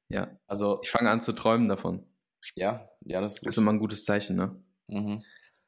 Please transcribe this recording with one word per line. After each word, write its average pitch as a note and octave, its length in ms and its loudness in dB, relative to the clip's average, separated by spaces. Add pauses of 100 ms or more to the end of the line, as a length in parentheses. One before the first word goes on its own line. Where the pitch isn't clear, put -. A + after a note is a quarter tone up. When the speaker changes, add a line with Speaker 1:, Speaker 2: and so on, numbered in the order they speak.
Speaker 1:
Ja. F#2+ 360 -6
Speaker 2:
Also G2+ 380 0
Speaker 1:
Ich - 80 -4
fange A#2+ 180 4
an A2+ 120 2
zu A#2 120 -2
träumen A2+ 340 4
davon. F#2 380 -2 (500)
Speaker 2:
Ja, G#2+ 320 -4 (140)
ja, F2+ 200 -6
das G2+ 140 -4
ist - 80 -10
Speaker 1:
Das B2 100 0
ist - 40 2
Speaker 2:
gut. A2+ 60 6
Speaker 1:
immer G#2+ 100 6
ein G#2+ 60 2
gutes G#2 260 -2
Zeichen, G2+ 300 0
ne? F#2 200 -2 (320)
Speaker 2:
Mhm. G#2 320 -6 (480)